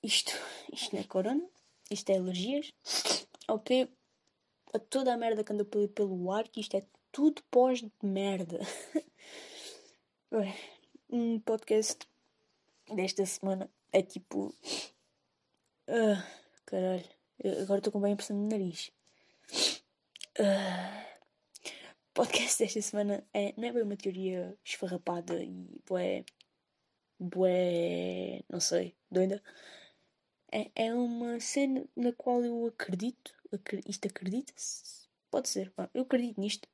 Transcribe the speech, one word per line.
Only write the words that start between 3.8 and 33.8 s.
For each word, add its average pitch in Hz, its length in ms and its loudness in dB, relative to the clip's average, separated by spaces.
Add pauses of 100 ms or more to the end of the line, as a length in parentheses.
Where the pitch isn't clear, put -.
A 214 60 0
toda 254 340 2
a 233 60 2
merda 226 260 2
que - 80 -4
anda 208 120 0
pelo, 208 240 2
pelo 190 440 0
ar, 220 160 0
que 220 120 -8
isto - 140 -4
é 196 120 0 (260)
tudo 294 380 4
pós 247 320 6
de 214 100 -12 (100)
merda. 190 580 0 (880)
<laughs> - 840 -16
Bem, 196 220 0 (560)
um 233 280 2
podcast 220 680 2 (880)
desta 190 320 0
semana 190 440 -2 (220)
é 190 100 8
tipo, - 520 -6 (1300)
ah, 214 400 4 (380)
caralho. 185 400 -2 (340)
Eu - 220 -2
agora 202 200 2
estou 208 120 0
com 208 80 0
bem 202 140 4
impressão 202 240 -4
no 208 100 0
nariz. 190 420 -2 (1500)
Ah, 196 640 2 (1080)
podcast - 440 2
desta 220 220 2
semana 202 420 0 (120)
é, 202 240 0
não 233 100 -4
é 240 40 -4
bem 240 100 2
uma 202 160 -2
teoria 185 640 -4
esfarrapada 175 800 -4
e 180 240 -12 (180)
bué, 180 380 0 (960)
bué, 180 1300 0
não 175 120 -4
sei, 175 340 0 (160)
doida. 190 320 2 (1080)
É, 214 240 -2
é 226 200 2
uma 240 460 0
cena 269 460 0 (100)
na 240 160 2
qual 247 320 2
eu 233 220 0
acredito. 220 680 -4 (180)
Acre-, 196 340 -6